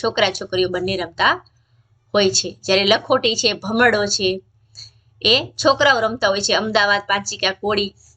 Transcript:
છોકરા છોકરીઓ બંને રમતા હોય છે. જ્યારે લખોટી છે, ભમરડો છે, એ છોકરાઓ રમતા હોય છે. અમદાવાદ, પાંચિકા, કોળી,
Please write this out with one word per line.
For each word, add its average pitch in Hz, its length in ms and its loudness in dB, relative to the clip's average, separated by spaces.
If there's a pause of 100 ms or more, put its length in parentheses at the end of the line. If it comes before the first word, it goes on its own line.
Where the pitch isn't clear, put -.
છોકરા 220 280 0
છોકરીઓ 185 380 -2
બંને 180 280 -4
રમતા 190 440 -2 (720)
હોય 104 160 2
છે. - 340 -2
જ્યારે 190 220 2
લખોટી 226 500 0
છે, 214 180 0
ભમરડો 214 520 0
છે, 190 360 -2 (800)
એ 240 320 0 (120)
છોકરાઓ 277 340 4
રમતા 220 280 -2
હોય 196 140 0
છે. 196 120 0
અમદાવાદ, 202 540 0
પાંચિકા, 202 440 -2
કોળી, 202 420 -4 (240)